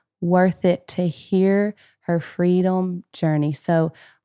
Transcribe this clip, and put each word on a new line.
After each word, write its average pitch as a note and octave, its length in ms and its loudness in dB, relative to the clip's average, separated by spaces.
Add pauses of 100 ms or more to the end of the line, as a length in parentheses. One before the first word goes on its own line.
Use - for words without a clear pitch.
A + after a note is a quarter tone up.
(200)
worth F3+ 460 0
it F3+ 240 0
to F3+ 180 -4
hear G3 680 0 (260)
her E3+ 180 -2
freedom F3+ 920 -2
journey. D3+ 400 0
So, D#3+ 400 -2 (320)